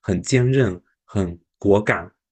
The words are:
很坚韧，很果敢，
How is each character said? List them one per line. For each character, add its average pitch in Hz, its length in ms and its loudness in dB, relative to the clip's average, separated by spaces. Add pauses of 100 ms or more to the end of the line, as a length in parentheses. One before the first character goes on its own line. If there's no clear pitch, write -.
很 90 220 -4
坚 123 260 0
韧， 120 320 0 (240)
很 90 320 -6 (220)
果 101 240 2
敢， 110 260 -4 (240)